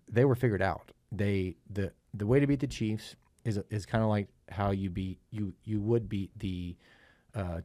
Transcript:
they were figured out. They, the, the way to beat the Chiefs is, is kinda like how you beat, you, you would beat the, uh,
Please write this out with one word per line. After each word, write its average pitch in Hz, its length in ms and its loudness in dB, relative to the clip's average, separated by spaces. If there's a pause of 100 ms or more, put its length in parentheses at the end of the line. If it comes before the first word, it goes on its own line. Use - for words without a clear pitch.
they 120 140 4
were 135 120 6
figured 107 260 2
out. - 300 -2 (200)
They, 98 460 0 (120)
the, 98 220 -2 (220)
the 104 120 -4
way 123 140 6
to 143 80 2
beat 139 140 2
the 139 60 -2
Chiefs 110 480 -4 (280)
is, 104 160 0 (100)
is 104 160 -4
kinda 110 220 2
like 104 220 2 (200)
how 101 220 0
you 98 180 0
beat, 92 300 -6 (120)
you, 104 220 -4 (120)
you 107 160 -2
would 110 260 2
beat 98 300 -4
the, 87 400 -6 (580)
uh, 90 300 -4